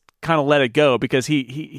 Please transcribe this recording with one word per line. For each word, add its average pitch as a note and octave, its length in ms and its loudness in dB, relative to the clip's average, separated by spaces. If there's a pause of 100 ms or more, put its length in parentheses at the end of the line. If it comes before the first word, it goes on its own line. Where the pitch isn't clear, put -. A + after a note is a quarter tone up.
(220)
kinda D#3+ 200 0
let C#3+ 200 2
it A#2+ 120 0
go C#3+ 260 4
because B2+ 260 -2
he, D3 200 0
he, C3+ 200 -12 (140)